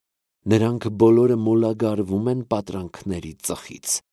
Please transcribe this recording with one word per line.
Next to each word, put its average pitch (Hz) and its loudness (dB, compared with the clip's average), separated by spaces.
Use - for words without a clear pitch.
Նրանք 110 2
բոլորը 113 6
մոլագարվում 110 0
են 127 -4
պատրանքների 92 -8
ծխից, - -8